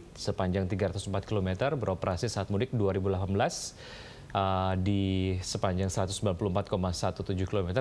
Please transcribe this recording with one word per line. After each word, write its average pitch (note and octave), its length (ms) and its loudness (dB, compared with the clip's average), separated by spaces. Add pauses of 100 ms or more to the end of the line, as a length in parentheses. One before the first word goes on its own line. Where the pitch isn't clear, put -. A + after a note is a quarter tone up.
(120)
sepanjang F#2+ 560 0
tiga F#2+ 240 0
ratus G2+ 160 -6
empat G2 160 -2
kilometer, G2+ 480 0
beroperasi G2 560 0
saat G2+ 240 -2
mudik G2+ 160 2
dua G2+ 240 2
ribu F#2+ 160 0
delapan F#2+ 240 2
belas. A#2+ 400 0 (560)
Eh, F#2+ 480 2
di G2 280 2 (360)
sepanjang F#2+ 480 0
seratus F#2+ 320 -2
sembilan F#2+ 160 2
puluh G2 160 0
empat G2 160 0
koma F#2 240 0
satu F2+ 320 -2
tujuh F#2+ 240 -2
kilometer G2 320 0